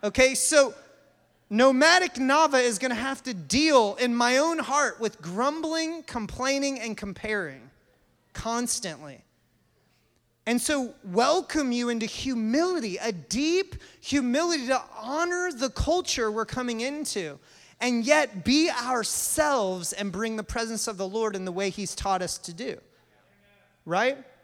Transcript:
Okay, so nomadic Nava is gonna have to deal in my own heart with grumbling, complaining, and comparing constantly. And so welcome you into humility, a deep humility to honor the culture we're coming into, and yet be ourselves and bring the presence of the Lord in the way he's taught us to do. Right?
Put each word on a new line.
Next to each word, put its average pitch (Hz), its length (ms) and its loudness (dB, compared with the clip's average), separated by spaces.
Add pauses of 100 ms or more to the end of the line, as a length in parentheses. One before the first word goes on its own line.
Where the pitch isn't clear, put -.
Okay, 262 320 4
so 277 380 4 (760)
nomadic 269 640 6
Nava 277 460 4
is 240 160 2
gonna 254 160 -2
have 262 300 -4
to 254 100 -6
deal 214 640 4
in 240 180 0
my 240 220 4
own 320 240 2
heart 262 400 0
with 214 220 -4
grumbling, 311 840 -4
complaining, 269 720 -4
and 220 200 -8
comparing 180 720 -8 (640)
constantly. 185 920 -6 (1200)
And 240 140 0
so 262 340 -2 (120)
welcome 269 680 2
you 240 160 -2
into 233 180 -2
humility, 247 920 -2
a 226 160 -4
deep 302 600 -2 (260)
humility 277 680 0
to 262 140 2 (160)
honor 339 560 -2
the 247 160 -4
culture 302 600 0
we're 214 140 -2
coming 240 380 -4
into, 226 580 -6 (400)
and 240 260 0
yet 277 380 4
be 302 260 6
ourselves 240 1200 0
and 196 180 -4
bring 220 240 -4
the 214 80 -6
presence 226 460 -4
of 208 80 -8
the 190 100 -4
Lord 214 260 -2
in 185 120 -6
the 185 80 -6
way 190 160 -2
he's 185 260 -8
taught 190 260 -2
us 175 180 -6
to - 120 -12
do. 220 260 -8 (1080)
Right? 220 320 0 (260)